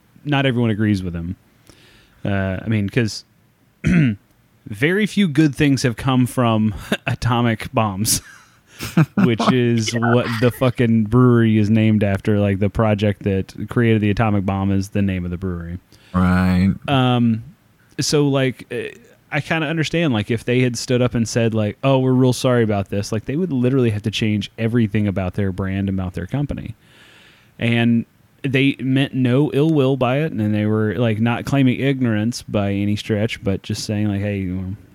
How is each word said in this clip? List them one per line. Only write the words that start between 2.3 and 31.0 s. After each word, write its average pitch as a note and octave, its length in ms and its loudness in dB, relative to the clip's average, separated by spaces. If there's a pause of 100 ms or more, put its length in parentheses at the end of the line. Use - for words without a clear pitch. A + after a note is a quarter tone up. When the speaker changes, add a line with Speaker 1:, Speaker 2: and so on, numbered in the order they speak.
Speaker 1:
I - 60 -6
mean, G#2 200 0
'cause A2+ 360 -2 (600)
<clears throat> - 840 -2
very E3 400 0
few G3+ 200 0
good D3+ 280 2
things C#3 280 2
have A#2+ 140 0
come B2+ 300 2
from A2 460 0 (180)
<laughs> - 180 -4
atomic A#2+ 680 -2
bombs, G#2+ 460 0 (500)
<laughs> - 540 -2
which A#2 280 2
is A#2+ 420 2
Speaker 2:
<laughs> - 0 -
Yeah. A#2+ 200 2
Speaker 1:
what A#2+ 120 2 (140)
the A#2+ 120 4
fucking A#2 520 2
brewery A#2 540 4
is G#2 100 2
named G#2+ 360 4
after. G2+ 340 0
Like, G2+ 220 0
the G2+ 100 2
project G#2 540 0
that F#2+ 300 -2 (140)
created A2+ 340 2
the G#2 80 2
atomic G#2 360 0
bomb G2 240 0
is G2 200 0
the G2+ 120 -2
name F#2 220 -2
of F2 80 -6
the F2 40 -4
brewery. F2 440 -8 (340)
Speaker 2:
Right. F#2 580 2 (140)
Speaker 1:
Um, B2 560 2 (580)
so, D3 280 0
like, C3 440 -2
uh, A#2 240 -8 (340)
I D3 100 -4
kinda D#3+ 260 -4
understand, D#3+ 460 -2
like, G#2+ 180 -2
if A2+ 140 -4
they B2 160 0
had B2 160 0
stood B2 260 -2
up B2 120 0
and A2+ 140 0
said, A#2 260 0
like, G#2+ 280 -2
"Oh, C3+ 160 2
we're C3 140 2
real B2+ 200 4
sorry A#2+ 300 2
about G2+ 280 0
this," G2+ 220 -4
like, G#2+ 140 -4
they C3 100 -6
would F3 160 -4
literally B2 380 2
have G#2 120 -4
to A2+ 80 -4
change G#2+ 480 -2
everything A2 500 0
about F#2 260 -4
their G2 180 -2
brand, G2 360 -4
about F#2+ 260 -4
their F2 120 -8
company. - 480 -6 (840)
And A#2 460 2 (380)
they C#3 380 0
meant C3 340 0
no B2+ 380 2
ill D3+ 180 2
will C#3 260 2
by B2+ 220 0
it, D#3+ 140 -4
and G#2+ 220 -2
they G#2 120 0
were, G#2+ 300 0
like, A2+ 240 0